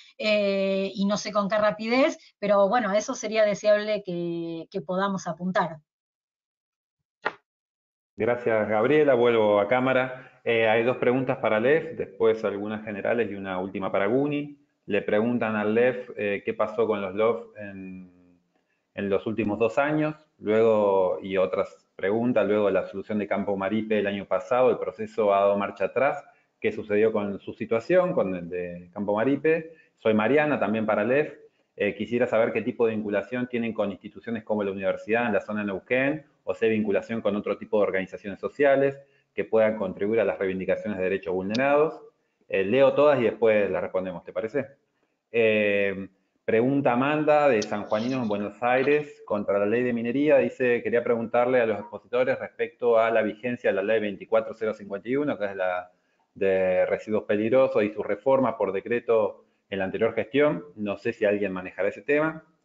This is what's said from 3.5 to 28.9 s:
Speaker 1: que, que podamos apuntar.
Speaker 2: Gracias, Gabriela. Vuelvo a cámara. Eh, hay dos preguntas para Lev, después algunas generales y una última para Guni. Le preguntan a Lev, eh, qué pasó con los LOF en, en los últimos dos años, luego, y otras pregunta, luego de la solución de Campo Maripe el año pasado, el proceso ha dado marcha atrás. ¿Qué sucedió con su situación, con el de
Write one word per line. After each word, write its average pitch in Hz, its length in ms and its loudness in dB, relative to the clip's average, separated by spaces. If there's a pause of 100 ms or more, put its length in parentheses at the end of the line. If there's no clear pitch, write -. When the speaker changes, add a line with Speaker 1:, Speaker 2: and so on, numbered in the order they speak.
Speaker 1:
que, 170 680 -6
que 196 100 -6
podamos 190 480 -2
apuntar. 175 500 -2 (2250)
Speaker 2:
Gracias, 110 540 0
Gabriela. 135 460 4
Vuelvo 113 440 4
a 101 100 2
cámara. 127 760 0
Eh, 113 240 2
hay 117 160 4
dos 123 140 0
preguntas 127 400 0
para 107 200 0
Lev, 143 380 0
después - 480 0
algunas 104 400 -6
generales 107 460 -2
y 101 40 -10
una 98 240 -8
última 95 320 -6
para 98 160 0
Guni. 147 520 -2 (260)
Le 101 160 -2
preguntan 110 560 0
a 104 80 -2
Lev, 117 540 0
eh, 101 260 -4
qué 113 80 -4
pasó 110 340 -2
con 104 140 0
los 95 140 -6
LOF 110 420 -2
en, 92 840 -16 (540)
en 101 160 -4
los 98 180 0
últimos 107 320 -2
dos 113 200 0
años, 151 360 0 (240)
luego, 101 840 2
y 95 160 -4
otras 92 420 -2 (120)
pregunta, 110 500 0
luego 104 220 2
de 95 60 2
la 92 140 0
solución 98 320 -6
de 101 80 -4
Campo 98 300 -2
Maripe 107 420 -2
el 101 80 0
año 98 200 -6
pasado, 123 440 2
el 104 80 0
proceso 104 560 -2
ha 98 60 4
dado 101 160 4
marcha 101 300 -4
atrás. 139 380 -2 (360)
¿Qué 110 120 -2
sucedió 107 400 0
con 101 280 -4
su 110 120 -14
situación, 170 600 0
con 101 220 -2
el 85 140 -10
de 87 440 -10